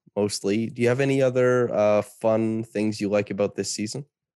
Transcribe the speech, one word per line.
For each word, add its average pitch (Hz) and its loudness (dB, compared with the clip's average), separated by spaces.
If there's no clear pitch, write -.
mostly. 104 -2
Do 120 -8
you 117 2
have 123 2
any 135 0
other, 123 2
uh, 104 4
fun 110 -2
things 107 -4
you 101 -2
like 104 0
about 98 -2
this 98 -4
season? 107 -8